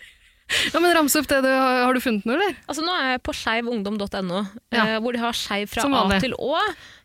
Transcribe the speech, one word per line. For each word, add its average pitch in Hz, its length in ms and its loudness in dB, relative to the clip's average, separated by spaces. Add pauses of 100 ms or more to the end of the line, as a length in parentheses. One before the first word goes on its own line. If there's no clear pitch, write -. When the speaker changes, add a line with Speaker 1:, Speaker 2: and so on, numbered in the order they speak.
(680)
Speaker 1:
Ja, 330 160 2
men 349 80 6
ramse 311 240 4
opp 294 140 2
det 277 100 4
du 262 80 2
har, 262 320 2
har 254 160 4
du 247 80 -2
funnet 220 240 0
noe, 240 80 0
eller? 370 220 0 (100)
Speaker 2:
Altså, 302 160 -6
nå 349 80 -2
er 262 220 0
jeg 247 100 -4
på 302 80 -6
skeivungdom 226 640 -4
dot 202 220 -6
N 190 80 -4 (100)
O, 202 40 -2 (280)
Speaker 1:
Ja. 233 160 2
Speaker 2:
eh, 220 160 0
hvor 240 160 -4
de 233 60 -4
har 233 100 -2
skeiv 202 400 -4
fra 233 140 -4
Speaker 1:
Som 277 100 2
Speaker 2:
A 226 60 4
Speaker 1:
vanlig. 196 240 2
Speaker 2:
til - 100 -4
Å. 302 220 -2 (460)